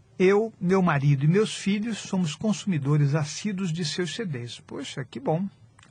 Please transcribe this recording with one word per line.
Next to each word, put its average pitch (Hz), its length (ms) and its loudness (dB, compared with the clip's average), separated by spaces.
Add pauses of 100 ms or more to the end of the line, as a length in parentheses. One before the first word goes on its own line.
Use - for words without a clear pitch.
(180)
"Eu, 202 400 4
meu 185 220 2
marido 143 460 4
e - 20 6
meus 202 260 4
filhos 208 440 -2
somos 175 360 -2
consumidores 147 800 0
assíduos 185 560 -4
de 170 140 -2
seus - 300 -4
C 233 100 -6
Ds." 120 360 -8
Poxa, - 440 -10
que - 160 -12
bom. 196 260 -2 (440)